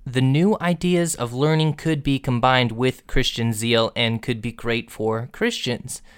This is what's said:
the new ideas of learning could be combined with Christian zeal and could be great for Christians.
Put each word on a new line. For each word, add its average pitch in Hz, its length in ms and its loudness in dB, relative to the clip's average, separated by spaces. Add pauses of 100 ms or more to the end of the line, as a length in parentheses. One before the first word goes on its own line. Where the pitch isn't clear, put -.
the 131 180 -2
new 151 380 4
ideas 170 540 0
of 120 180 -6
learning 151 440 2
could 156 260 -2
be 135 160 0
combined 127 540 2
with 127 340 -2
Christian 117 480 0
zeal 113 420 2
and 113 240 0
could 113 220 -4
be 117 100 -6
great 117 380 -4
for 110 420 -4
Christians. - 720 -4 (160)